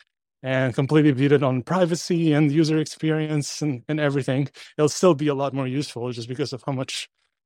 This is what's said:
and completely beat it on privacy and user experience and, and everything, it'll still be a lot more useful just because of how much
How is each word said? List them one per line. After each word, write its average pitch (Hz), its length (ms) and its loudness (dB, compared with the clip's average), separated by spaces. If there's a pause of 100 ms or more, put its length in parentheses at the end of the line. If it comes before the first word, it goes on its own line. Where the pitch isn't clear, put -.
(420)
and 131 320 0
completely 151 380 4
beat 135 200 2
it 143 120 4
on 127 200 0
privacy 165 720 0
and 147 180 4
user 156 260 2
experience 156 840 -4
and, 135 260 -4
and 151 120 -2
everything, 139 500 0 (280)
it'll 151 120 4
still 180 240 4
be 147 140 -2
a 147 60 0
lot 135 200 -4
more 135 140 -4
useful 127 440 -6
just 117 180 -10
because 131 240 -4
of 120 120 -12
how - 60 -4
much - 380 -6 (360)